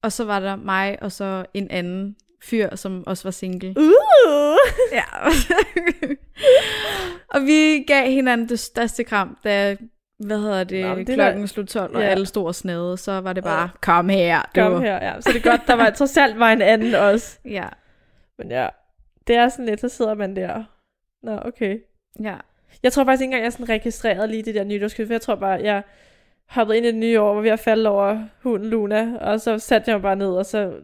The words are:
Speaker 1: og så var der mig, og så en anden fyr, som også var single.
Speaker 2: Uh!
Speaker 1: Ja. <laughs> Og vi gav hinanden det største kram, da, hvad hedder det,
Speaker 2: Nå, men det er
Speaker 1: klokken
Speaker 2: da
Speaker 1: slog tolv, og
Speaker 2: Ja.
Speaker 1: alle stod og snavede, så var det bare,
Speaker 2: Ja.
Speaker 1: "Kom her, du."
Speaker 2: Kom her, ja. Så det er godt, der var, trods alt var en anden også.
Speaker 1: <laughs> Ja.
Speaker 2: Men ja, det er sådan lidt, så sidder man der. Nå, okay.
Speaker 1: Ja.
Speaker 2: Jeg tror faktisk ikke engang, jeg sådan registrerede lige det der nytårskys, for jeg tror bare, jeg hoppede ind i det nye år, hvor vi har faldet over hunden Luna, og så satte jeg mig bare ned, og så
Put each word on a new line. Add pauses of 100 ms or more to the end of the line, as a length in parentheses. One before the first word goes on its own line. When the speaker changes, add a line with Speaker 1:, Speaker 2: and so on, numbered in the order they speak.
Speaker 1:
og
så
var
der
mig,
og
så
en
anden (280)
fyr,
som
også
var
single.
Speaker 2:
Uh! (340)
Speaker 1:
Ja. (1040)
<laughs>
Og
vi
gav
hinanden
det
største
kram,
da, (420)
hvad
hedder
det,
Speaker 2:
Nå,
men
det
er
Speaker 1:
klokken
Speaker 2:
da
Speaker 1:
slog
tolv,
og
Speaker 2:
Ja.
Speaker 1:
alle
stod
og
snavede,
så
var
det
bare,
Speaker 2:
Ja. (140)
Speaker 1:
"Kom
her, (140)
du."
Speaker 2:
Kom
her, (120)
ja.
Så
det
er
godt,
der
var,
trods
alt
var
en
anden
også.
Speaker 1:
<laughs>
Ja. (720)
Speaker 2:
Men
ja, (600)
det
er
sådan
lidt,
så
sidder
man
der. (600)
Nå,
okay. (440)
Speaker 1:
Ja. (480)
Speaker 2:
Jeg
tror
faktisk
ikke
engang,
jeg
sådan
registrerede
lige
det
der
nytårskys,
for
jeg
tror
bare,
jeg (680)
hoppede
ind
i
det
nye
år,
hvor
vi
har
faldet
over (160)
hunden
Luna,
og
så
satte
jeg
mig
bare
ned,
og
så (100)